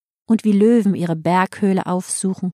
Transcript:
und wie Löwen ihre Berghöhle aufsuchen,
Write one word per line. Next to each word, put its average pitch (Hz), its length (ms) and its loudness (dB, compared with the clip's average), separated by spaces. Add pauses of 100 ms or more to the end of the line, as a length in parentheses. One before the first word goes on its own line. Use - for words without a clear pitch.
(260)
und 226 180 0
wie 214 80 2
Löwen 202 420 4
ihre 165 220 -2
Berghöhle 185 720 0
aufsuchen, 185 680 -6